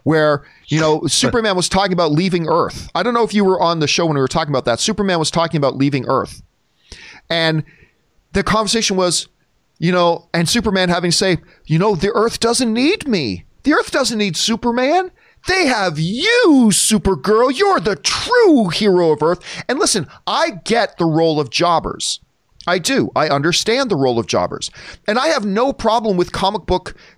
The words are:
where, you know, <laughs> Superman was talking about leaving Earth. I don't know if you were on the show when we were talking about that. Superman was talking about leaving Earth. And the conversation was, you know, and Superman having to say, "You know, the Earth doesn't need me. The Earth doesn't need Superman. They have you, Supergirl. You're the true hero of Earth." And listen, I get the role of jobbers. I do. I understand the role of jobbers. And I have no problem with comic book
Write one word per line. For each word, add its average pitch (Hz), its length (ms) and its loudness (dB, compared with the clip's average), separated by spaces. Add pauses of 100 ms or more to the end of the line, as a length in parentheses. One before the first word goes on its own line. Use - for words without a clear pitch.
where, 151 420 2 (220)
you 151 100 0
know, 156 240 2
<laughs> 170 60 -6
Superman 220 480 0
was 175 120 -2
talking 190 240 0
about 170 200 0
leaving 170 360 0
Earth. - 460 -2
I 170 80 -2
don't 233 120 -2
know 233 100 2
if 202 100 -4
you 208 100 2
were 185 160 2
on 170 200 0
the 147 80 0
show 175 180 0
when 156 80 0
we 139 60 0
were 131 80 2
talking 160 240 -2
about 127 140 0
that. 117 120 0
Superman 196 400 -2
was 156 140 -2
talking 165 260 -2
about 139 180 0
leaving 135 300 0
Earth. - 340 -4 (880)
And 160 360 0 (680)
the 196 120 0
conversation 214 520 0
was, 180 300 0 (540)
you 165 100 0
know, 175 420 2
and 170 160 0
Superman 190 400 0
having 175 220 0
to 165 60 0
say, 185 220 0 (280)
"You 160 140 0
know, 208 160 2
the 180 160 -2
Earth 220 260 0
doesn't 233 340 0
need 294 360 0
me. 127 360 -2 (200)
The 294 100 2
Earth 440 160 -2
doesn't 247 280 -2
need 202 180 -2
Superman. 254 760 -2 (380)
They 370 180 0
have 196 320 -2
you, 277 720 2
Supergirl. 214 880 2
You're 381 220 2
the 185 160 -2
true 359 720 2
hero 180 420 2
of 147 120 0
Earth." 170 180 0 (280)
And 254 100 -2
listen, 220 280 0 (220)
I 233 360 -2
get 220 320 0
the 170 100 0
role 160 340 2
of 135 100 -6
jobbers. - 720 -2 (460)
I 180 120 0
do. 190 380 0
I 147 120 0
understand 175 600 0
the 180 60 0
role 131 220 2
of 110 80 -2
jobbers. - 440 -4 (360)
And 214 120 0
I 277 100 0
have 277 180 -2
no 226 260 0
problem 220 460 0
with 175 140 -2
comic 196 340 -4
book 180 280 -2 (240)